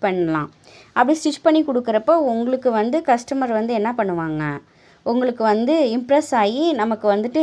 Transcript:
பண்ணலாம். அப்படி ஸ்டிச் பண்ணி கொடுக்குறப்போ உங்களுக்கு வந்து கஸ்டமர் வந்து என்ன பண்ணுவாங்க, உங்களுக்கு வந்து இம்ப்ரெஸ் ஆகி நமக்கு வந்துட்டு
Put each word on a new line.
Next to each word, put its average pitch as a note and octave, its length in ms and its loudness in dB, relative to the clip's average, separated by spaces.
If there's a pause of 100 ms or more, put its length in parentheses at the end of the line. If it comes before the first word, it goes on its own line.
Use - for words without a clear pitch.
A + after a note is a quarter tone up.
பண்ணலாம். E3 440 -2 (440)
அப்படி C4 260 2
ஸ்டிச் D4 280 -4
பண்ணி D#4 160 4
கொடுக்குறப்போ B3 520 0 (180)
உங்களுக்கு B3+ 380 -2
வந்து A3+ 280 0 (120)
கஸ்டமர் A#3+ 480 -2
வந்து A#3 200 -2
என்ன A3 180 -2
பண்ணுவாங்க, E3 460 -2 (640)
உங்களுக்கு B3 340 -2
வந்து A3 300 2 (220)
இம்ப்ரெஸ் C#4 400 0
ஆகி A3 260 2 (120)
நமக்கு A3 400 -2
வந்துட்டு A#3+ 300 -2